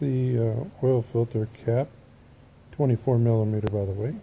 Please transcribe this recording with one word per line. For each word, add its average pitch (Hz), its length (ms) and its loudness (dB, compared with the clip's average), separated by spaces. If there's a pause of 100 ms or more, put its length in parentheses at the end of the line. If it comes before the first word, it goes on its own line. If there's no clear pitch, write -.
the, 127 380 0
uh, 117 480 -2
oil 127 140 4
filter 117 480 -2 (160)
cap, 120 240 0 (840)
twenty-four 123 460 2
millimeter, 107 500 2
by 104 180 -2
the 98 60 -4
way. 107 300 -6